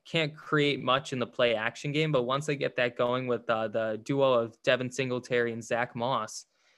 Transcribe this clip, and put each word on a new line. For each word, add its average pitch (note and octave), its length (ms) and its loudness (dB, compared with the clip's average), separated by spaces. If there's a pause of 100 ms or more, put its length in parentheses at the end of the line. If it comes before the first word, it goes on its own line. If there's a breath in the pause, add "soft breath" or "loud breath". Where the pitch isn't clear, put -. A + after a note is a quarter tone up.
can't D#3 300 -2
create C#3+ 460 0
much B2+ 320 0
in B2+ 60 -2
the A2+ 80 -2
play A#2+ 280 2
action A#2 360 -4
game, D#3 200 0
but C3 120 2
once C3 220 -2
they D3+ 100 -2
get C3+ 200 -4
that B2 220 0
going B2+ 300 0
with, A#2+ 220 -2
uh, A2+ 180 0
the A2 360 -2
duo C3+ 300 4
of A#2 300 0
Devin B2+ 280 2
Singletary B2 600 -2
and A2+ 100 -8
Zach A#2+ 320 -4
Moss, A#2 500 -4 (320)